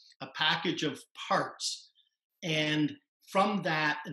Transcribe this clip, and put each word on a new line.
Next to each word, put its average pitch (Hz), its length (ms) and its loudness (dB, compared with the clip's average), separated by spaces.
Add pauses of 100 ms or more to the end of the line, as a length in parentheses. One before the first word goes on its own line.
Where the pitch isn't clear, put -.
(220)
a 185 60 -10 (100)
package 160 460 0
of 139 180 -4 (260)
parts, - 600 -2 (540)
and 151 480 2 (400)
from 202 320 4
that, 156 340 2 (160)